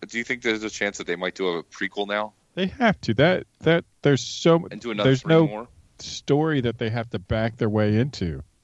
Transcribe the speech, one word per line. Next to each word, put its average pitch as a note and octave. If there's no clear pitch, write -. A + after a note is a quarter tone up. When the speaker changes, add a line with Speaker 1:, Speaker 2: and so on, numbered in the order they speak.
Speaker 1:
do A2+
you A#2+
think A#2+
there's A2
a G#2
chance G2+
that F#2
they F2
might F2+
do F#2+
a E2+
prequel G2+
now? G#2+
Speaker 2:
They F#3
have G#3+
to. A2+
That, E3
that, E3
there's C#3+
so, -
Speaker 1:
And G#2
do A#2
another G#2+
Speaker 2:
there's C3
Speaker 1:
three D#3+
Speaker 2:
no D#3+
Speaker 1:
more? A2
Speaker 2:
story D3
that A#2
they A2+
have A#2
to G#2
back A2+
their A2+
way G#2+
into. F2